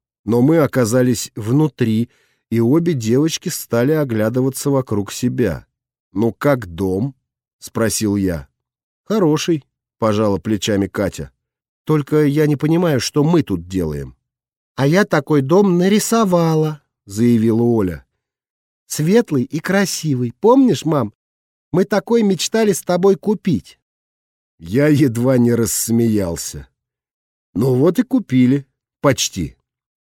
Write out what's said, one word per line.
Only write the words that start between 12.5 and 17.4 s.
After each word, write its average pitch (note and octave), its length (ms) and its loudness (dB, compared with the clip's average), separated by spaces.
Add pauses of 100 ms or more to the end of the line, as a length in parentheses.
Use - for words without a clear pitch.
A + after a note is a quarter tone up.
понимаю, D#3+ 440 0
что D3 240 -2
мы D#3+ 180 2
тут F2 240 -4
делаем». D#2 500 -6 (600)
«А C3 100 0
я F3+ 180 4
такой D3+ 360 0
дом F3 380 2
нарисовала», F3 1080 0 (220)
заявила A2+ 560 2